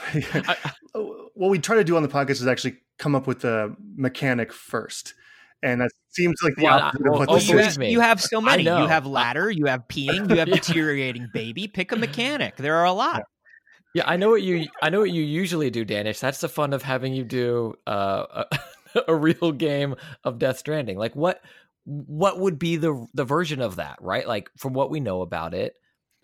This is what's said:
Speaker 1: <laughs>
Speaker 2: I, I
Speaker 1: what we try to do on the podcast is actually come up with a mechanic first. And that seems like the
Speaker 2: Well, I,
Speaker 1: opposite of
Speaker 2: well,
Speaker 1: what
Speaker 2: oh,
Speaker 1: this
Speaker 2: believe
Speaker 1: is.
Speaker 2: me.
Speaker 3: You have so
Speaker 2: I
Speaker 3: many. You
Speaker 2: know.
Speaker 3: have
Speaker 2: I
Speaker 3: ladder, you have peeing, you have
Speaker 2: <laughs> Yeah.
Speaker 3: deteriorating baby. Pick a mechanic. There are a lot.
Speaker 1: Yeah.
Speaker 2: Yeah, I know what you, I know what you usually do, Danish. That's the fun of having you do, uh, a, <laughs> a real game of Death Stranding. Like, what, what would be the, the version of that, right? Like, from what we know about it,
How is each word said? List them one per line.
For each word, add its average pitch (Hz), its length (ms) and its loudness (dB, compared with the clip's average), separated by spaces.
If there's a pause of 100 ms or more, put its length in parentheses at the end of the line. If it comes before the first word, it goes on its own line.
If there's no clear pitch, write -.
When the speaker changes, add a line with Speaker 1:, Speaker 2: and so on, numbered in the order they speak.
(120)
Speaker 1:
<laughs> 147 360 -2
Speaker 2:
I, 131 160 0
I - 340 -10 (360)
Speaker 1:
what 190 160 2
we 196 80 4
try 196 180 0
to 214 80 6
do 165 120 4
on 160 60 4
the 143 60 0
podcast 139 220 0 (100)
is 123 60 -2
actually 127 320 0 (200)
come 147 160 0
up 135 120 0
with 127 180 -2
a 110 300 0 (220)
mechanic 127 560 -2
first. - 640 -10 (480)
And 123 180 0
that 123 100 0 (180)
seems 175 340 2
like 156 140 2
the 147 80 2
Speaker 2:
Well, 143 140 6
I, - 100 4
Speaker 1:
opposite 135 180 0
of 135 40 6
Speaker 2:
well, 147 100 4
Speaker 1:
what 135 100 4
Speaker 2:
oh, - 60 6
Speaker 1:
this - 120 4
Speaker 2:
believe - 180 8
Speaker 1:
is. 151 120 -2
Speaker 2:
me. 131 140 0
Speaker 3:
You 233 80 6
have 226 200 6
so - 180 -2
Speaker 2:
I 220 40 2
Speaker 3:
many. 226 220 4
You 160 60 4
Speaker 2:
know. 175 160 4
Speaker 3:
have 156 200 2
Speaker 2:
I 139 40 -6
Speaker 3:
ladder, 135 400 0
you 156 160 0
have 127 220 0
peeing, 165 420 -2
you 170 60 6
have 160 120 4
Speaker 2:
<laughs> - 0 -
Yeah. 185 80 2
Speaker 3:
deteriorating 143 760 -2
baby. 120 360 -6
Pick 185 240 -6
a 233 40 -2
mechanic. 233 600 -4
There 147 200 -2
are 170 80 4
a 180 80 4
lot. 254 260 -2
Speaker 1:
Yeah. 104 60 -8 (680)
Speaker 2:
Yeah, - 120 0
I 170 100 2
know 202 140 4
what 226 120 6
you, 175 260 0 (140)
I 156 60 2
know 190 120 2
what 202 100 2
you 170 120 0
usually 156 480 -2
do, 113 140 -4
Danish. 104 340 -4
That's 135 220 -4
the 165 80 -4
fun 147 240 -2
of 135 100 -4
having 131 300 -4
you 131 120 -4
do, 120 500 -2 (120)
uh, 98 640 -4
a, 139 80 -2 (460)
<laughs> - 40 -2
a 160 60 4
real 160 380 2
game 143 440 -2 (280)
of 123 140 -4
Death 131 200 0
Stranding. 139 380 -6
Like, 110 180 -4
what, 165 280 -2 (420)
what 151 560 -2
would 185 180 0
be 170 180 0
the, 147 360 -2
the 135 120 -2
version 147 360 -2
of 101 160 -4
that, 73 240 -8
right? 98 260 -4
Like, 107 300 -4
from 135 160 -6
what 135 180 0
we 156 100 -4
know 95 200 -2
about 85 320 -6
it, 107 220 -4 (500)